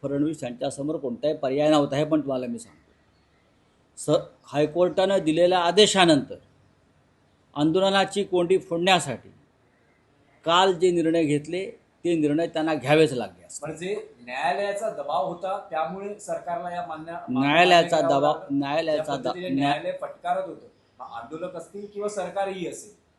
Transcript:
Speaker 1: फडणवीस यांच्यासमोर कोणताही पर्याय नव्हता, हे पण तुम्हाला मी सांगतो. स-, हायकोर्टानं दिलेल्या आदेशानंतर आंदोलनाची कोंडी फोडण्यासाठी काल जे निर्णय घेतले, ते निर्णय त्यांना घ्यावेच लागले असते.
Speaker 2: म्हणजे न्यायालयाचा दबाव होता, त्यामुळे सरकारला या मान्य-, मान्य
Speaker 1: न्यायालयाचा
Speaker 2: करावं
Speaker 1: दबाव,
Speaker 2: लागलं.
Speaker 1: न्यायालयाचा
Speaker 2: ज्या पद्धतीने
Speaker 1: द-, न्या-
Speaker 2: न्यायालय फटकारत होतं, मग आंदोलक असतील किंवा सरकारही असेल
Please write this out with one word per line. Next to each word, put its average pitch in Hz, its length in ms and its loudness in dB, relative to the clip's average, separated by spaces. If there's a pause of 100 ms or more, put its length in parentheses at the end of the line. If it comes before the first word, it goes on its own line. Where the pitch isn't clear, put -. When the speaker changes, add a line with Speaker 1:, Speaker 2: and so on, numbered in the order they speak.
Speaker 1:
फडणवीस 143 420 -2
यांच्यासमोर 139 540 -6
कोणताही 143 400 -4
पर्याय 143 320 0
नव्हता, 143 260 2
हे 151 100 0
पण 151 160 0
तुम्हाला 131 260 -6
मी 117 120 -8
सांगतो. - 280 -20 (1120)
स-, - 300 0 (160)
हायकोर्टानं 175 760 0
दिलेल्या 175 400 2
आदेशानंतर 175 760 4 (1200)
आंदोलनाची 190 680 2
कोंडी 180 340 2
फोडण्यासाठी 170 720 0 (1160)
काल 180 280 6
जे 175 180 2
निर्णय 165 320 2
घेतले, 156 480 -2
ते - 440 -4
निर्णय 151 320 0
त्यांना 160 260 -2
घ्यावेच 143 400 4
लागले 101 320 -8
असते. - 220 -14
Speaker 2:
म्हणजे 180 460 -8 (100)
न्यायालयाचा 165 640 -4
दबाव 147 380 -4
होता, 190 420 -8
त्यामुळे 185 500 -6
सरकारला 175 560 -8
या 175 120 -8
मान्य-, 160 260 -12
मान्य 135 340 -2
Speaker 1:
न्यायालयाचा 170 500 6
Speaker 2:
करावं 151 220 4
Speaker 1:
दबाव, 147 140 4
Speaker 2:
लागलं. 139 260 -4
Speaker 1:
न्यायालयाचा 156 440 -2
Speaker 2:
ज्या 147 120 -4
पद्धतीने 127 340 -6
Speaker 1:
द-, 135 40 -2
न्या- 139 160 0
Speaker 2:
न्यायालय 170 320 -4
फटकारत 175 480 -4
होतं, - 180 -18 (320)
मग 127 60 -16
आंदोलक 156 500 -12
असतील 202 380 -14
किंवा 202 160 -6
सरकारही 190 580 -6
असेल - 400 -16 (120)